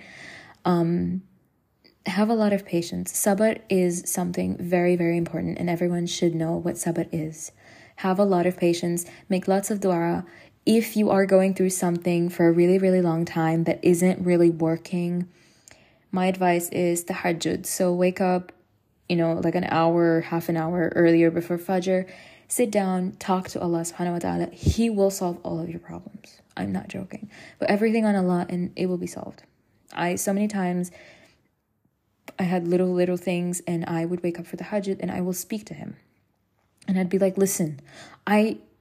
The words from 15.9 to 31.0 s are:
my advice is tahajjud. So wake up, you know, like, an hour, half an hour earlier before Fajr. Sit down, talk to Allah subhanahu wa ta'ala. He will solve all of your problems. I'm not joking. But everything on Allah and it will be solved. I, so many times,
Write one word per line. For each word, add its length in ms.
my 120
advice 440
is 340
tahajjud. 640
So 260
wake 280
up, 320
you 80
know, 180
like, 200
an 100
hour, 560
half 280
an 80
hour 380
earlier 360
before 280
Fajr. 500
Sit 220
down, 480
talk 300
to 120
Allah 200
subhanahu 320
wa 80
ta'ala. 320
He 380
will 200
solve 320
all 160
of 100
your 120
problems. 600
I'm 140
not 180
joking. 420
But 100
everything 360
on 100
Allah 340
and 280
it 100
will 120
be 100
solved. 340
I, 220
so 180
many 140
times, 440